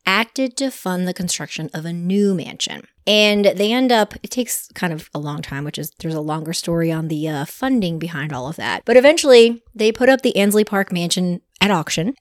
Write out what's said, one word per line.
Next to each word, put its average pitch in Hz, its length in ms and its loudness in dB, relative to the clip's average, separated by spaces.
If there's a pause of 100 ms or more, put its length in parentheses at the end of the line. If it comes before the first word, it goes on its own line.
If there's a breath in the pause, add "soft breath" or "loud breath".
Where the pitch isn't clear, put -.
acted 226 520 -2
to 269 120 -2
fund 180 380 -4
the 180 40 -2
construction 160 600 -8
of 156 100 -10
a 170 80 -8
new 190 400 0
mansion. - 540 -8 (220)
And 208 380 4
they 202 260 2
end 254 180 2
up, 214 320 2
it - 80 -12
takes - 380 -6
kind 175 240 -4
of 160 200 -12
a 147 60 -8
long 147 240 -8
time, 139 220 -8
which 151 120 -8
is, 147 220 -10
there's 160 160 -6
a 156 60 -4
longer 156 320 -6
story 170 400 -2
on 160 160 -4
the, 156 200 -4
uh, 147 160 -4
funding 208 540 -2
behind 151 340 -8
all 127 140 -6
of 160 80 -8
that. - 300 -4
But 240 120 4
eventually, 247 680 6 (100)
they 214 160 0
put 247 180 0
up 262 140 4
the 247 140 0
Ansley 208 260 2
Park 196 300 -4
mansion 175 480 -2 (200)
at 202 120 2
auction, 175 480 -2